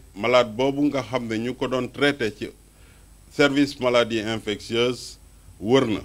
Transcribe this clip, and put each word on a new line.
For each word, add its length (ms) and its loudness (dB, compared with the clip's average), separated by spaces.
malade 420 2
boobu 260 0
nga 200 -2
xam 260 -6
ne 100 -4
ñu 160 -6
ko 140 -6
doon 200 -4
traité 480 0
ci 120 -10
service 480 2
maladie 400 2
infectieuse 960 -4
wër 260 4
na. 180 -2